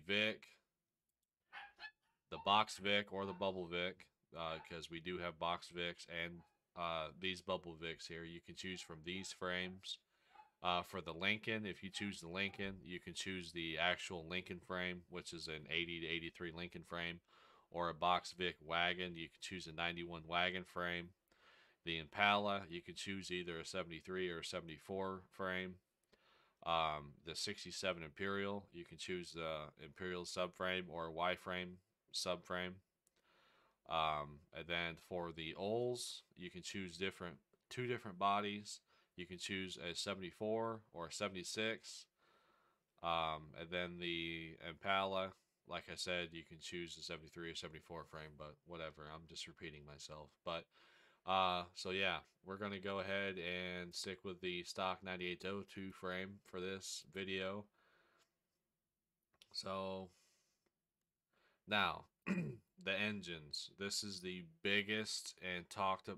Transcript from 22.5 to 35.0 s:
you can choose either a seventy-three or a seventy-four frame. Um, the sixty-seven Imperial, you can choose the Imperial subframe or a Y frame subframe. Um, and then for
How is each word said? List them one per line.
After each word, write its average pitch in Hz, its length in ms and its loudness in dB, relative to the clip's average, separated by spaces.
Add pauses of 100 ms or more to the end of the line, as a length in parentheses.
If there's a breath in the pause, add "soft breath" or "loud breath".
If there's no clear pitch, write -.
you 85 140 -4
can 87 140 -10
choose 95 360 -2
either 87 260 0
a 80 80 -4
seventy-three 90 640 -2
or 82 100 -2
a 80 60 -4
seventy-four 92 840 -2
frame. 92 460 0 (880 soft breath)
Um, 78 480 4 (100)
the 80 120 -6
sixty-seven 90 680 -2
Imperial, 98 680 0
you 87 100 -10
can 82 140 -14
choose 90 340 -2
the 80 400 -2 (100)
Imperial 87 440 -4
subframe 92 640 2
or 82 160 -2
a 82 60 -4
Y 87 240 4
frame 90 420 -4 (360)
subframe. 90 600 0 (1120 soft breath)
Um, 76 540 2 (120)
and 80 140 -6
then 85 300 0
for 85 340 -4